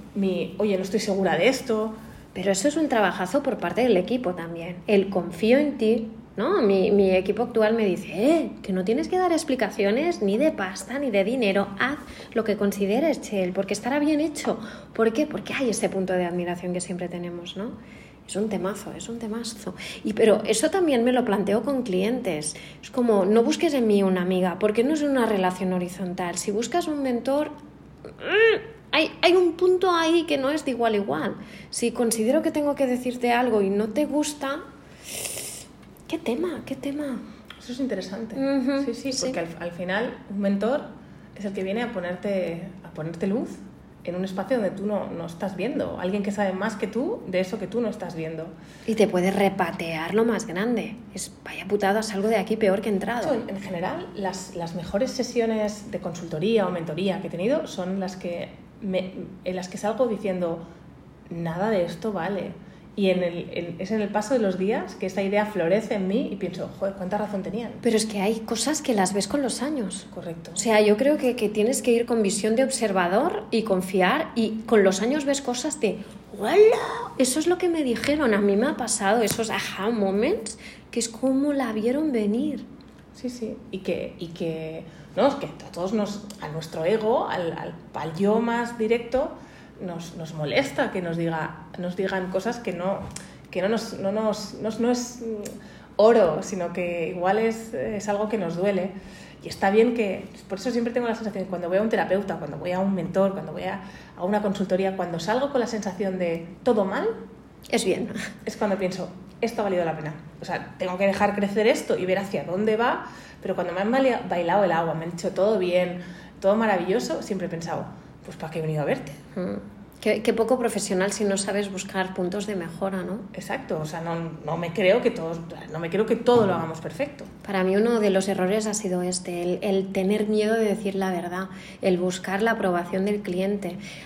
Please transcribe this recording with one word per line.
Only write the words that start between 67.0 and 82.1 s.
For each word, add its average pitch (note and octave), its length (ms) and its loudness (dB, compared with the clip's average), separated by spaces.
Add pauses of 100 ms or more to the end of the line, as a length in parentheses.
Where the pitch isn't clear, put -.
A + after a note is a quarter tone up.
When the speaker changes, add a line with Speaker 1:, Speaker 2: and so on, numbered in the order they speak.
Speaker 1:
razón F#3+ 260 -2
tenían". G#3+ 380 -6
Speaker 2:
Pero A3 160 4
es G#3+ 80 4
que G3+ 160 -4
hay A3 200 2
cosas C4+ 420 -2
que C4 100 0
las G3 220 2
ves G3+ 140 0
con C#4+ 120 0
los C#4 220 -2
años. B3+ 500 -4
Speaker 1:
Correcto. E3+ 400 -10
Speaker 2:
O - 60 -8
sea, A3 240 6
yo G#3 160 8
creo C#4+ 180 6
que, B3+ 180 2
que G#3+ 140 0
tienes A3 320 2
que B3 120 4
ir A#3 120 4
con A#3 180 2
visión G#3+ 320 2
de C4 100 4
observador A3 840 2
y A3 120 2
confiar, F#3+ 720 2
y A3 320 0
con G#3+ 180 8
los F#3+ 160 6
años C#4 240 2
ves C#4 160 0
cosas C4+ 400 -4
de, F#3+ 200 0 (380)
"¡Hola! G#4+ 800 6
Eso C4 240 2
es D#4 60 0
lo F4 100 4
que F4 140 2
me D#4+ 120 0
dijeron". B3+ 520 2
A G3+ 80 4
mí G3+ 140 4
me A3 100 4
ha D#4 100 0
pasado A3 460 2
esos G#3+ 260 0
aha G#3 400 -4
moments, G#3+ 680 0 (320)
que A#3+ 100 -2
es - 80 -4
como C4+ 460 0
la B3+ 180 0
vieron B3+ 400 0